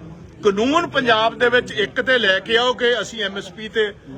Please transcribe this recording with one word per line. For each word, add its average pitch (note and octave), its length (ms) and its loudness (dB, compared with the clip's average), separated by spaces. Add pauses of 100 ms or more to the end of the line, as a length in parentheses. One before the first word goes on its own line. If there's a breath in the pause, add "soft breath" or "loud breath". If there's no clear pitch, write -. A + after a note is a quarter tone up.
(440)
ਕਾਨੂੰਨ B3+ 420 2
ਪੰਜਾਬ A#3+ 520 2
ਦੇ A#3+ 100 4
ਵਿੱਚ A#3+ 240 0
ਇੱਕ G#3+ 280 -4
ਤੇ B3+ 180 2
ਲੈ G3 200 2
ਕੇ A3 180 0
ਆਓ B3 160 2
ਕਿ A#3+ 280 0
ਅਸੀਂ A3 220 -8
ਐਮ G3 140 -4
ਐਸ F#3 160 -10
ਪੀ A3 160 -12
ਤੇ G#3+ 240 -2 (260)